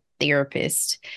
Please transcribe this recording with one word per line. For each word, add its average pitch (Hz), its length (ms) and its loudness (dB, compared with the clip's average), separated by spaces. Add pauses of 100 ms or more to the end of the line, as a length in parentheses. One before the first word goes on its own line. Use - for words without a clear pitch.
(180)
therapist, 143 800 0 (180)